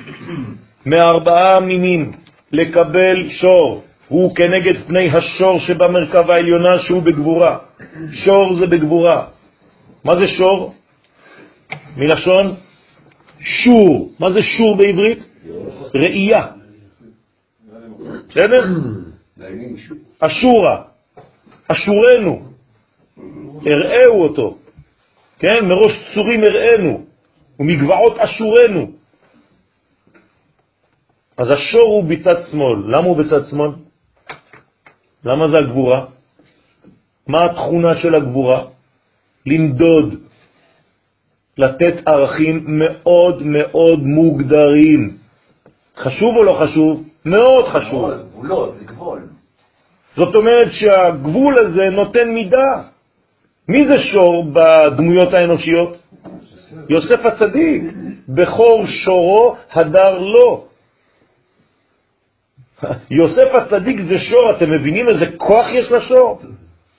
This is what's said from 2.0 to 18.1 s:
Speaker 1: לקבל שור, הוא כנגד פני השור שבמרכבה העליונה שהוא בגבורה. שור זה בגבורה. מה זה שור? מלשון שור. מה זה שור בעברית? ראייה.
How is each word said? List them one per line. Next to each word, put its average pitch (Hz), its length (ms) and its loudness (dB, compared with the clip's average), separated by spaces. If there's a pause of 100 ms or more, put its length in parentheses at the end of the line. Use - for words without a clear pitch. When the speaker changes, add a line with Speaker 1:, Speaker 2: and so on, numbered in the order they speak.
Speaker 1:
לקבל 170 760 0
שור, 165 540 2 (240)
הוא 180 280 -2
כנגד 175 520 -2
פני 175 220 -2
השור 175 500 0
שבמרכבה 175 760 0
העליונה 170 440 2
שהוא 175 240 -4
בגבורה. 160 540 0 (680)
שור 190 340 2
זה 180 80 0
בגבורה. 165 580 0 (760)
מה 170 120 0
זה 185 120 0
שור? 185 460 -2 (1200)
מלשון 180 580 0 (840)
שור. 214 760 2
מה 180 120 -2
זה 202 100 -2
שור 214 360 0
בעברית? 202 420 0 (760)
ראייה. 190 520 0 (1800)